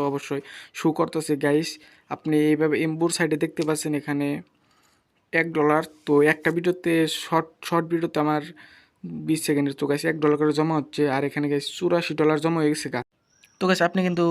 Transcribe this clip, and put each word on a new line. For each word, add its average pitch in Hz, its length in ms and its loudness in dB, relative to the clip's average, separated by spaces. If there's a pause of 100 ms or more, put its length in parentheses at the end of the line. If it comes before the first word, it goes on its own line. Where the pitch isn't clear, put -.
অবশ্যই 139 320 -4 (380)
শো - 80 0 (120)
করতেছে 160 340 -2 (120)
গাইস। 151 240 2 (440)
আপনি 156 220 -2 (160)
এইভাবে 151 240 2 (100)
এমবোর 160 320 0
সাইডে 156 260 0
দেখতে 160 240 -4
পাচ্ছেন 156 320 -2
এখানে 143 280 -2 (1120)
এক 165 80 0 (100)
ডলার। 151 260 4 (240)
তো 151 60 4 (200)
একটা 156 220 -2
ভিডিওতে 170 380 0 (300)
শর্ট, 160 240 0 (200)
শর্ট 170 260 0
ভিডিওতে 165 320 -2
আমার 151 180 0 (840)
বিশ 156 200 0
সেকেন্ডের, 143 320 0
তো 147 100 -2
গাইস, 143 220 -2
এক 160 120 -6
ডলার 147 180 4
করে 151 180 4
জমা 156 200 0
হচ্ছে। 147 240 -2 (120)
আর 139 140 0
এখানে 147 220 -2
গাইস 143 140 -2 (120)
চুরাশি 170 440 0
ডলার 156 220 4
জমা 165 180 0
হয়ে 151 120 2
গেছে 147 200 -6
গা। 120 80 -4 (580)
তো - 100 -2
গাইস, 185 180 0
আপনি 185 200 0
কিন্তু 175 240 0